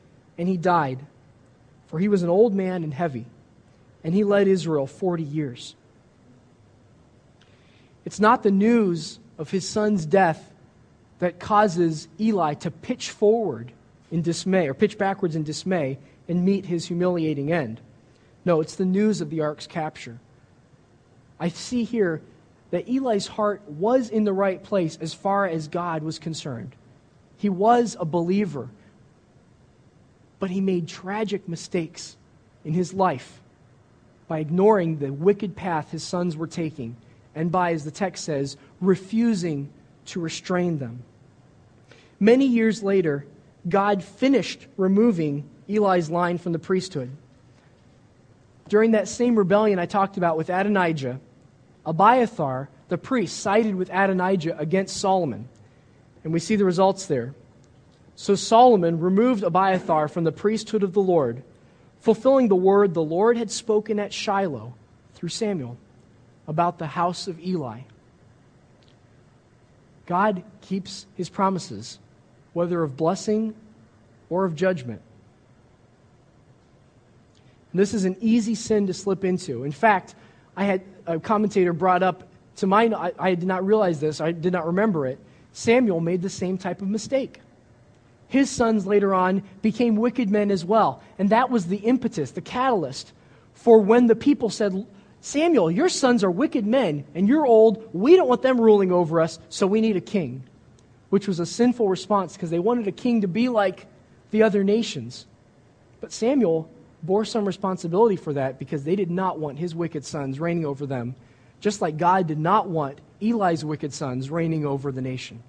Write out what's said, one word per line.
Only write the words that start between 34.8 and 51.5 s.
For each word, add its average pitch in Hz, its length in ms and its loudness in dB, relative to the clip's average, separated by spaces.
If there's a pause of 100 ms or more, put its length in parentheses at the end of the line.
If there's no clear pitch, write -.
the 139 140 -6
wicked 190 420 0
path 165 360 -4
his 156 120 -10
sons 175 320 -4
were 160 120 -8
taking 147 500 -8 (380)
and 165 180 -2
by, 180 200 0
as 156 120 -4
the 156 60 -8
text - 340 -6
says, 139 320 -4 (240)
refusing 180 880 0 (380)
to - 140 -10
restrain 175 580 -2
them. 123 240 -10 (1160)
Many 247 280 6
years 226 360 2
later, 175 440 0 (420)
God 196 340 2
finished - 640 0 (120)
removing 185 640 2 (240)
Eli's 190 400 2
line 175 300 -2
from 175 140 -6
the 165 60 -4
priesthood. 165 520 -4 (1600)
During 220 240 4
that 202 160 2
same 240 280 0
rebellion 202 420 4
I 175 80 -2
talked 196 300 -2
about 170 220 0
with 160 100 -4
Adonijah, 175 720 0 (640)